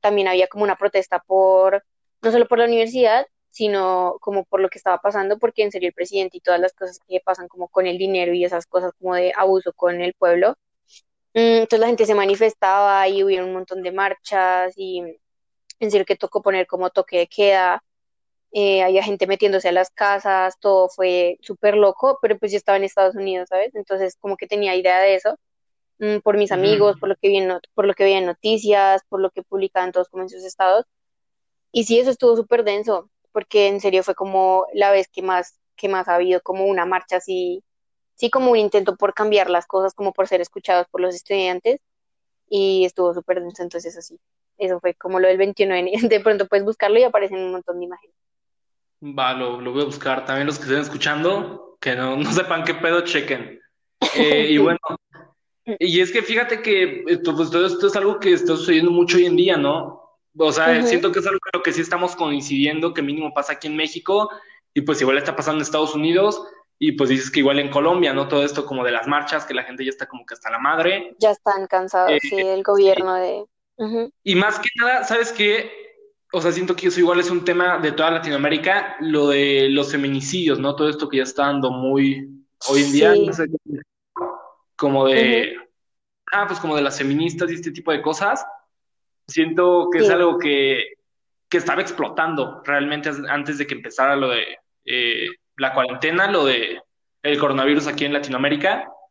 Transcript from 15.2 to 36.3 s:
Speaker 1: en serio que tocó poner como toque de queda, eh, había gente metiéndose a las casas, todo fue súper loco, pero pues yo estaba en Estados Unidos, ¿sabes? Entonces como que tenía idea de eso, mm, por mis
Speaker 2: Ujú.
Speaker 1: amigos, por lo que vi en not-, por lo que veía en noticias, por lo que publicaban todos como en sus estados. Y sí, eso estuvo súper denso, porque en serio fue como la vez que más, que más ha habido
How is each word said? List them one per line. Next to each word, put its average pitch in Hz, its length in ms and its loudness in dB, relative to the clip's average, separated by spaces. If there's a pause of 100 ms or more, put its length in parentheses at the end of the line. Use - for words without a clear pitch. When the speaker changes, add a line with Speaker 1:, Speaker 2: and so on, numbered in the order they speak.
Speaker 1:
en 214 120 -2
serio 196 140 2
que 190 120 -6
tocó 202 240 -6
poner 190 260 0
como 180 240 -4
toque 180 280 -2
de 175 80 0
queda, 190 560 2 (680)
eh, 196 300 2
había 185 200 2
gente 196 240 -2
metiéndose 196 420 0
a 175 40 0
las 185 180 0
casas, 196 680 0
todo 190 300 4
fue 180 520 0
súper 208 340 0
loco, 214 460 2
pero 208 180 0
pues 202 120 -4
yo 202 80 -4
estaba 196 180 0
en 196 80 0
Estados 190 300 2
Unidos, 190 340 -6
¿sabes? 202 260 -2
Entonces 190 440 -6
como 196 180 -6
que 180 100 -12
tenía 202 280 -2
idea 185 260 2
de 196 140 4
eso, 208 220 -2 (640)
mm, 208 240 -2
por 208 140 2
mis 202 160 0
Speaker 2:
Ujú. - 0 -
Speaker 1:
amigos, 202 460 4
por 196 100 -4
lo 208 80 0
que 196 120 0
vi 196 80 4
en 190 120 0
not-, 180 260 -6
por 202 120 2
lo 196 80 0
que 196 100 2
veía 196 140 4
en 185 80 -2
noticias, 202 840 2
por 190 120 -4
lo 185 100 -2
que 185 120 -12
publicaban 190 500 -4
todos 180 160 -2
como 185 140 -10
en 185 60 -12
sus 185 160 -18
estados. 190 400 2 (840)
Y 226 140 0
sí, 233 140 4
eso 254 120 2
estuvo 240 240 4
súper 226 280 0
denso, 208 460 -2 (220)
porque 208 360 2
en 202 140 0
serio 185 220 2
fue 185 120 -2
como 190 580 0
la 202 180 2
vez 196 180 2
que 190 120 -10
más, 185 380 -4 (160)
que 208 140 -6
más 185 180 -2
ha 175 80 2
habido 180 260 2